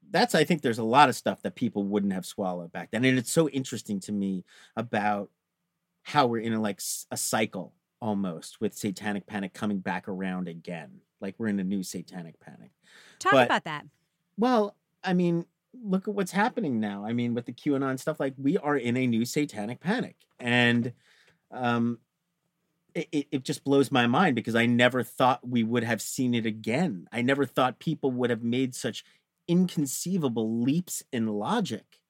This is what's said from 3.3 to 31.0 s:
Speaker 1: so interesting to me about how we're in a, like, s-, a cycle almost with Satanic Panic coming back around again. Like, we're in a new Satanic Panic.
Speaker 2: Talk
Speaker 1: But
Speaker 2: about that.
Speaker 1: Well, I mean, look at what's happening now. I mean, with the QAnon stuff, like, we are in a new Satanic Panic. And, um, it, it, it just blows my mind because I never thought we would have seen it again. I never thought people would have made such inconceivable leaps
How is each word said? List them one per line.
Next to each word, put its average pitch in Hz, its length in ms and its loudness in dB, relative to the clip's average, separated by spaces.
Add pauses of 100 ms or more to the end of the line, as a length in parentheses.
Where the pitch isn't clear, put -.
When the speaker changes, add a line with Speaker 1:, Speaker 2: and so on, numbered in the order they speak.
Speaker 1:
so 165 180 4
interesting 113 520 -6
to - 100 -10
me 98 320 -2 (320)
about 104 560 -2 (720)
how 143 240 4
we're 117 140 0
in 113 120 -2
a, 110 80 0
like, 104 160 -2
s-, - 340 -8
a 120 60 -6
cycle 107 560 -2 (260)
almost 98 640 -4
with 104 140 -2
Satanic 101 500 -4
Panic 98 280 -8
coming 104 260 -4
back 90 280 -6
around 92 400 -6
again. 85 540 -12 (180)
Like, 98 180 -8
we're 113 100 -4
in 101 120 0
a 95 40 -2
new 95 200 -2
Satanic 87 560 -12
Panic. - 320 -20 (480)
Speaker 2:
Talk 370 140 4
Speaker 1:
But 240 120 8
Speaker 2:
about 240 200 0
that. 151 200 -8 (520)
Speaker 1:
Well, 220 380 2 (280)
I 185 100 2
mean, 175 320 2 (280)
look 196 340 -2
at 214 60 -4
what's 202 180 -4
happening 196 480 0
now. 101 260 -4
I 113 80 -4
mean, 120 200 0
with 117 140 -4
the - 60 -10
QAnon 135 460 0
stuff, 156 200 -4
like, 135 180 -2
we 135 200 0
are 147 200 0
in 120 180 0
a 127 120 2
new 117 180 2
Satanic 123 540 -4
Panic. - 360 -2 (240)
And, 120 540 2 (580)
um, 120 480 0 (960)
it, 165 180 -4
it, 147 200 -2
it 135 120 -4
just - 200 -6
blows 139 280 4
my 120 160 4
mind 143 280 4
because 113 200 -2
I 117 100 4
never 120 380 4
thought 127 440 2
we 120 160 2
would 117 200 0
have 113 180 -2
seen 127 320 -2
it 113 120 0
again. 110 680 -2
I 117 100 -4
never 135 240 2
thought 127 340 0
people 151 320 -2
would 123 180 0
have 117 140 -2
made 127 320 0
such - 280 -6 (440)
inconceivable 147 1120 0
leaps 147 500 -2